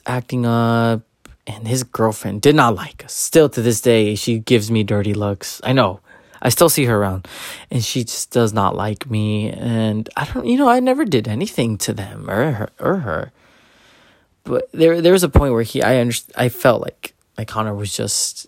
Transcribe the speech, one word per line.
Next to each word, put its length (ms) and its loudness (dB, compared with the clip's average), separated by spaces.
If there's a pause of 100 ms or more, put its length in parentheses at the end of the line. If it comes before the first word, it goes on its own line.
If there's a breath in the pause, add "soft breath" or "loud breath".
acting 400 -2
up, 560 2 (440)
and 220 -12
his 140 -2
girlfriend 600 -2
did 120 6
not 200 4
like 300 -14
us. 80 -18
Still 380 4
to 100 -6
this 200 0
day, 340 4
she 240 -2
gives 320 2
me 140 2
dirty 280 -2
looks. 520 -6
I 80 0
know. 280 0 (400 loud breath)
I 80 0
still 220 4
see 160 2
her 100 2
around, 320 -2 (420 loud breath)
and 140 -2
she 200 -4
just 260 -10
does 240 2
not 200 0
like 360 -6
me. 400 -2
And 680 -2
I 80 -4
don't, 220 -6
you 100 2
know, 120 4
I 120 4
never 240 2
did 240 0
anything 500 -2
to 140 -4
them 380 -10
or 220 0
her, 160 -6 (100)
or 200 0
her. 340 -6 (1120 soft breath)
But 280 -4
there, 300 4
there 100 6
was 100 4
a 60 2
point 240 4
where 100 2
he, 200 -2
I 140 4
underst-, 380 -2
I 140 0
felt 320 2
like, 340 -12 (220)
like, 120 -8
Connor 260 -4
was 200 -6
just, 540 -6